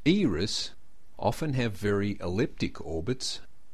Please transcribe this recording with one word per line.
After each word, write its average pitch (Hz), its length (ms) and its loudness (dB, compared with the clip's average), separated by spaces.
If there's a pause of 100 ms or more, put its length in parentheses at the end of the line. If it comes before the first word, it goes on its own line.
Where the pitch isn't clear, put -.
Eris, 139 680 4 (460)
often 139 380 0
have 120 200 2
very 101 460 2
elliptic 104 640 0
orbits, 151 540 -2 (360)